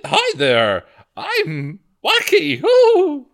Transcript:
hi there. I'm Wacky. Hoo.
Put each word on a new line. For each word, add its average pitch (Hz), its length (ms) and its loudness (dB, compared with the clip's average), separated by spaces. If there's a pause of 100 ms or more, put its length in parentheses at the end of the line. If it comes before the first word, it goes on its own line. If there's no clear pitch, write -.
hi 453 320 -2
there. 117 480 0 (320)
I'm 170 640 -6 (240)
Wacky. 254 560 0
Hoo. 381 720 2